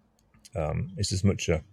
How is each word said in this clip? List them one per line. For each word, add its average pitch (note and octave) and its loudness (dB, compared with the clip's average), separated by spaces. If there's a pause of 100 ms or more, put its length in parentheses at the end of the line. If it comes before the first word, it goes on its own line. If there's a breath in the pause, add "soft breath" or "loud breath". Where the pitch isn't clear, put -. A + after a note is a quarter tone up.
(560)
um, D#2+ -2
it's - -2
as G2 2
much - 2
a D#2+ 2